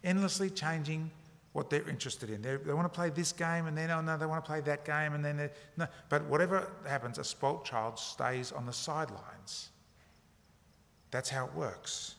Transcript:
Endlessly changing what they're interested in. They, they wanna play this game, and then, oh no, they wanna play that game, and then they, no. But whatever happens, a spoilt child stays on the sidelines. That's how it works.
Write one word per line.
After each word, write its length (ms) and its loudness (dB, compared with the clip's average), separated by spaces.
Endlessly 460 4
changing 640 0
what 140 0
they're 180 4
interested 420 -4
in. 120 -4
They, 160 0
they 160 -2
wanna 160 4
play 200 0
this 220 0
game, 360 0
and 100 0
then, 120 0
oh 120 2
no, 160 0
they 80 0
wanna 160 0
play 180 -2
that 240 0
game, 300 2
and 100 0
then 140 0
they, 120 -2
no. 100 0
But 160 4
whatever 440 4
happens, 320 -2
a 60 -4
spoilt 400 0
child 340 0
stays 540 -2
on 140 -4
the 80 -4
sidelines. 960 -6
That's 180 -2
how 160 0
it 80 -8
works. 640 -4